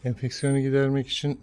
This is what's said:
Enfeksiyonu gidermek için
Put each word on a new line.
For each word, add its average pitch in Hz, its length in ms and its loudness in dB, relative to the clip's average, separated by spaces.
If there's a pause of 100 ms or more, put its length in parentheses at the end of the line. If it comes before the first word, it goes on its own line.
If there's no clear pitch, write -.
Enfeksiyonu 131 560 0
gidermek 135 480 2
için - 360 -4